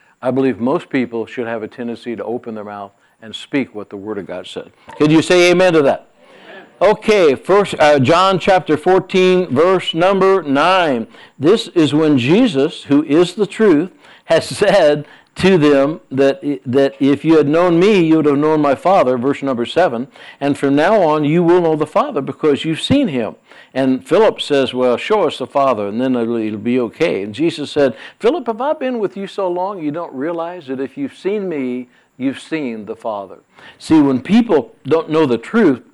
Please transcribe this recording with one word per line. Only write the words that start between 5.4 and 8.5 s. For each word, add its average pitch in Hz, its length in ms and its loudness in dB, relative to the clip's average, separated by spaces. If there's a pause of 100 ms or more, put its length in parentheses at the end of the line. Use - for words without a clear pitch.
amen 180 240 2
to 156 80 4
that? 135 260 0 (400)
Amen. - 180 -20 (140)
Okay, 196 540 4
first, 190 440 0
uh, 151 200 4
John 170 400 2
chapter 180 400 0